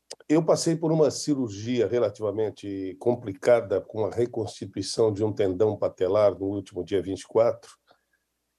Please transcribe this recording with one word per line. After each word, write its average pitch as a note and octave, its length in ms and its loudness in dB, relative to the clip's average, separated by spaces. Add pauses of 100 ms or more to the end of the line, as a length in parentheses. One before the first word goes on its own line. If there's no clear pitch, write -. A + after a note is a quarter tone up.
(280)
eu D#3+ 160 4
passei E3 320 2
por D#3+ 160 0
uma D#3 180 4
cirurgia A#2 760 -2
relativamente G#2 1120 -4
complicada A2+ 800 0
com G#2+ 260 -4
a F#2 40 -2
reconstituição A2 1000 -2
de G#2 120 -2
um G#2+ 80 0
tendão G2+ 440 2
patelar F#2+ 600 2
no G2 80 -4
último F#2+ 380 -6
dia F#2 180 -2
vinte F#2 200 -6
e - 40 -20
quatro, - 460 0 (880)